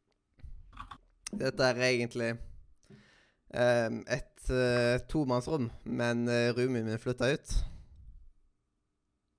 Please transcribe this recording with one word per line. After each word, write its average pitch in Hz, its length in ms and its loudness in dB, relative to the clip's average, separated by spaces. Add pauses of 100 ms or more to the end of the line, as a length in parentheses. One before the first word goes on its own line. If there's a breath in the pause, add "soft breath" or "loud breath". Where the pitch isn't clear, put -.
(1400)
Dette 131 280 2
er 120 180 2
egentlig, 120 460 0 (1200 soft breath)
ehm, 120 460 2 (100)
et, - 400 -6
eh, 123 480 2 (160)
tomannsrom, 131 560 0 (160)
men, 120 440 0
eh, 120 280 4
roomien 123 320 0
min 110 100 -2
flytta 123 360 0
ut. - 180 -6 (1900 soft breath)